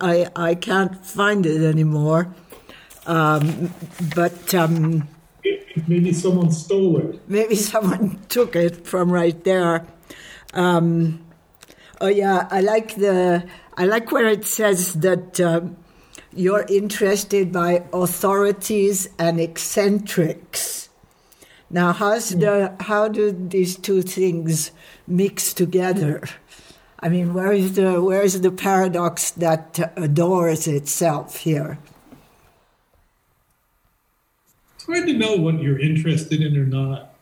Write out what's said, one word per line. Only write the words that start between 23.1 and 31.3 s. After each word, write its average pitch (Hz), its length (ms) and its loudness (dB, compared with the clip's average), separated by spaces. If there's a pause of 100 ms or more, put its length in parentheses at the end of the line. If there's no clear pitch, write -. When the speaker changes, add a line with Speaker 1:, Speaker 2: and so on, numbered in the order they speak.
Speaker 1:
these 180 460 -2
two 190 240 0
things 170 720 -2 (340)
mix 190 480 0
together? 180 680 0 (760)
I 170 100 -4
mean, 175 240 0
where 185 200 0
is 190 220 0
the, 185 260 2
where 190 220 2
is 190 180 2
the 185 100 4
paradox 185 800 0
that 165 640 -2
adores 170 720 2
itself 147 680 -2